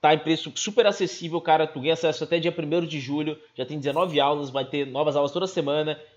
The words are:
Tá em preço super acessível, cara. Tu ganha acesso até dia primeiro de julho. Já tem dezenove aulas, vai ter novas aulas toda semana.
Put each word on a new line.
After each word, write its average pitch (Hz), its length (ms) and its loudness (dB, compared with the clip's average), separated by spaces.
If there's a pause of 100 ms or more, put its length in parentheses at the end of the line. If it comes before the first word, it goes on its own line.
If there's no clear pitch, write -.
Tá 151 140 6
em 156 40 0
preço 156 360 -2
super 208 320 2
acessível, 170 540 -2
cara. 160 260 4
Tu 147 140 -8
ganha 147 120 2
acesso 160 320 0
até 170 140 0
dia 165 140 0
primeiro 165 340 0
de 151 120 -4
julho. 147 400 -4 (160)
Já 127 120 -6
tem 151 120 -8
dezenove 147 420 0
aulas, 143 280 2
vai 135 160 -2
ter 143 220 -2
novas 139 300 0
aulas 143 160 2
toda 180 140 -2
semana. 151 540 -2 (160)